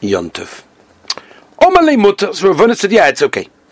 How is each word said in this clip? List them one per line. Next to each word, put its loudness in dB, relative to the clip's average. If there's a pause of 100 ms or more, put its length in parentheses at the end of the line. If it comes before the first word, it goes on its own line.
Yontif? -8 (1000)
Omalei 4
Mutter. 0
So 0
Rav 2
Huna 2
said, -4
"Yeah, 4
it's -2
okay." -2 (240)